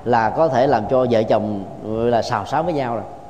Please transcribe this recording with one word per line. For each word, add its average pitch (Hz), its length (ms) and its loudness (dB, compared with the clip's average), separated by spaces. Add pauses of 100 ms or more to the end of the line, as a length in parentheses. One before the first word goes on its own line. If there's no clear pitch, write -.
là 113 260 2
có 156 180 2
thể 131 180 2
làm 117 240 2
cho 127 200 4
vợ 110 120 4
chồng 107 420 0 (460)
là 113 120 2
xào 104 240 -2
xáo 143 160 -2
với 175 100 -2
nhau 127 220 -2
rồi. 101 100 -6 (260)